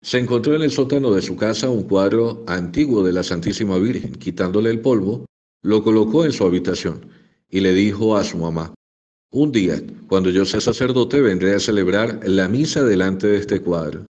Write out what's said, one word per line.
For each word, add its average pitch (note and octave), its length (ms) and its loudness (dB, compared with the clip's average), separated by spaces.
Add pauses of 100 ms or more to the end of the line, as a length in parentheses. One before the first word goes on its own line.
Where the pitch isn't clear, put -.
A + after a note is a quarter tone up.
se - 180 -2
encontró B2 380 0
en D#3 40 0
el D3+ 100 0
sótano C3+ 420 0
de F#2 80 2
su G#2 160 -6
casa A2 320 -2
un A2+ 140 -2
cuadro G#2+ 640 0
antiguo F#2 540 0
de F2+ 120 2
la F2+ 100 0
Santísima F#2+ 540 -2
Virgen. A2 340 -2
Quitándole F#2+ 600 -2
el A2+ 100 -2
polvo, A#2 440 0 (360)
lo G#2+ 240 2
colocó A2 400 4
en C#3+ 80 0
su A2 100 -2
habitación F2+ 640 -2 (440)
y F#2+ 120 -2
le F#2+ 120 4
dijo G#2 440 2
a F#2+ 80 0
su - 120 -6
mamá: E2 360 -6 (580)
"Un C#3+ 220 0
día, G2 280 0 (260)
cuando F#2 240 2
yo F#2+ 120 4
sea G2+ 160 -2
sacerdote, B2 600 0
vendré F#2+ 340 2
a G2 60 0
celebrar G#2 640 0
la F#2+ 240 2
misa C#3+ 340 0
delante F#2+ 440 2
de G#2 100 4
este F#2+ 240 -2
cuadro". D#2+ 440 -4 (120)